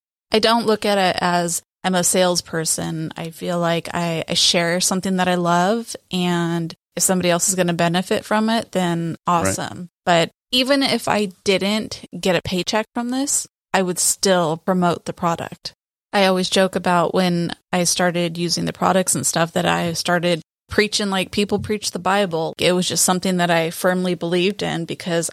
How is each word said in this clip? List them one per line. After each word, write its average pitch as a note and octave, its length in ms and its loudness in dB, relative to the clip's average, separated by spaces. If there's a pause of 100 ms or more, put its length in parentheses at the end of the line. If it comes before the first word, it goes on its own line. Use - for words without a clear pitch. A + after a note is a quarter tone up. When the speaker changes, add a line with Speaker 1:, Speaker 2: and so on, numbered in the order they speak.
(320)
Speaker 1:
I A3 60 6
don't A3+ 280 2
look G#3+ 200 2
at G3+ 100 2
it F#3 240 2
as F3 400 0 (240)
I'm F#3 100 0
a F3 100 2
salesperson. E3+ 1120 0
I E3 140 -10
feel F3 280 -4
like E3+ 320 -2
I, E3+ 340 -2
I - 60 -4
share F3 480 2
something F#3+ 380 0
that F3+ 100 2
I F3+ 60 2
love, F3 600 2 (160)
and E3+ 640 0 (220)
if - 60 -2
somebody F3+ 260 2
else E3+ 220 2
is F#3 40 0
gonna F3 200 0
benefit F3 500 0
from G#3+ 240 2
it, A3+ 240 -2
then E3+ 440 0 (120)
Speaker 2:
Right. F3 180 2
Speaker 1:
awesome. F#3 440 -4 (160)
But E3+ 240 4 (220)
even C4 320 2
if - 240 -2
I G#3 180 2 (160)
didn't G3+ 640 -2 (140)
get F3 180 2
a - 40 0
paycheck G3+ 540 -2
from A#3+ 160 -4
this, C4+ 380 -2 (260)
I F#3+ 80 4
would F3+ 160 -2
still F3 600 2
promote F3+ 460 0
the E3+ 80 -6
product. - 640 -4 (380)
I G3+ 140 4
always F#3 220 2
joke F#3+ 280 2
about F3 360 2
when F3 380 2 (220)
I F3+ 100 2
started E3+ 560 0
using E3+ 260 -2
the E3 80 -2
products F#3 440 0
and - 100 -2
stuff E3 280 0
that E3+ 120 0
I E3+ 280 0
started F3 460 0 (280)
preaching G#3 420 -4
like F#3 220 -4
people G3+ 260 -2
preach G#3 320 -6
the G3+ 80 -8
Bible. F3 600 -2
It F3+ 140 2
was F3+ 160 0
just - 160 -2
something F#3 340 0
that F3 120 2
I E3 200 0
firmly F#3 440 0
believed F3 480 -2
in E3 220 -4
because E3+ 480 -4